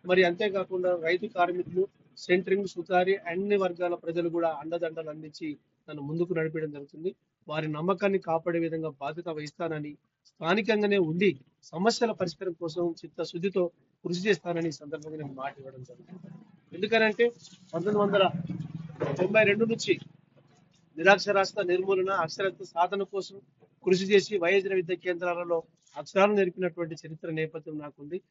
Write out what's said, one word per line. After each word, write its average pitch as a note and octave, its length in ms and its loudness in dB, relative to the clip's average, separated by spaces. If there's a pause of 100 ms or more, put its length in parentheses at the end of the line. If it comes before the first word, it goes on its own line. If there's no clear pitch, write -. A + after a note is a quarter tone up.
మరి F3+ 200 4
అంతేకాకుండా F#3 640 0 (140)
రైతు F3+ 220 0
కార్మికులు, F3+ 560 0 (360)
సెంటరింగ్, F#3+ 540 0
సుతారి, F3+ 420 2 (120)
అన్ని G3 300 0
వర్గాల F3 380 0
ప్రజలు E3+ 340 -4
కూడా E3 220 0 (100)
అండదండలు E3 500 -4
అందించి D#3 380 -12 (400)
నన్ను D3 140 -10
ముందుకు E3+ 320 -2
నడిపించడం D#3+ 380 -2
జరుగుతుంది. D3+ 380 -8 (400)
వారి D#3 260 -4
నమ్మకాన్ని F#3+ 520 0
కాపాడే E3 360 0
విధంగా D#3+ 260 -4 (120)
బాధ్యత D#3+ 340 -8
వహిస్తానని, D3+ 560 -8 (380)
స్థానికంగానే G3+ 680 2 (120)
ఉండి F3 200 4 (400)
సమస్యల A3 500 2
పరిష్కారం F3+ 420 -4
కోసం E3+ 200 -4 (180)
చిత్తశుద్ధితో F3 640 -4 (420)
కృషి F3 220 -2
చేస్తానని E3+ 460 0
ఈ - 80 -12
సందర్భంగా D#3 420 -10
నేను C3 180 -10
మాట C#3 200 -6
ఇవ్వడం C3 280 -16
జరుగుతుంది. - 400 -20 (480)
ఎందుకనంటే A3 480 4 (480)
పంతొమ్మిది G3+ 300 2
వందల G3+ 220 6 (960)
తొంభై G#3 320 4
రెండు G#3+ 220 2
నుంచి G#3 220 0 (1000)
నిరక్షరాస్యత G3 640 4 (120)
నిర్మూలన, F#3+ 380 2 (140)
అక్షరాస్యత F#3+ 400 -4 (100)
సాధన F3+ 280 0 (120)
కోసం G3 220 -6 (480)
కృషి F#3+ 280 4
చేసి G3+ 200 6 (120)
వయోజన G3 340 2
విద్యా F3 260 -2
కేంద్రాలలో F3 540 -2 (420)
అక్షరాలు G3+ 380 4
నేర్పినటువంటి F3 640 0
చరిత్ర D#3+ 260 -12 (120)
నేపథ్యం D#3 440 -8
నాకుంది. D3 340 -12 (120)